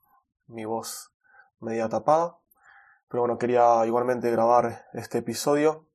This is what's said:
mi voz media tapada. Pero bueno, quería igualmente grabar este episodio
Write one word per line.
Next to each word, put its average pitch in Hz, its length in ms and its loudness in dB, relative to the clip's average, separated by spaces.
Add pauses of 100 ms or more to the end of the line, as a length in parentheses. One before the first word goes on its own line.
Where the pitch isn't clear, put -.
(460)
mi 113 180 -14
voz 113 480 -10 (480)
media 113 300 -4
tapada. 151 480 0 (680)
Pero 123 160 -4
bueno, 117 160 -2
quería 120 480 4
igualmente 120 420 0
grabar 117 640 2
este 123 240 -6
episodio 147 760 -2